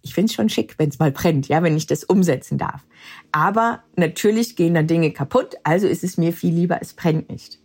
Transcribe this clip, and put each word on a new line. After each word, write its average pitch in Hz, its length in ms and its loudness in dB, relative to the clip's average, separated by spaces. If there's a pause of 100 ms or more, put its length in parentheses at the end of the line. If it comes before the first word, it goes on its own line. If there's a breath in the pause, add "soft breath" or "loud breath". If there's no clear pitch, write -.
ich - 120 -14
find's 208 200 0
schon 220 140 -2
schick, - 300 -4
wenn's 151 220 -2
mal 156 120 2
brennt, 147 360 0
ja, 160 160 2
wenn 156 120 2
ich 156 120 -4
das - 160 -4
umsetzen 170 560 -2
darf. - 260 -8 (460 loud breath)
Aber 202 520 0 (120)
natürlich 208 600 0
gehen 170 200 2
da 156 80 4
Dinge 160 280 2
kaputt, - 520 -2
also 180 240 2
ist - 160 0
es 185 140 -4
mir 170 140 2
viel 170 220 -2
lieber, 170 260 0
es - 140 -14
brennt 156 360 -2
nicht. - 360 -14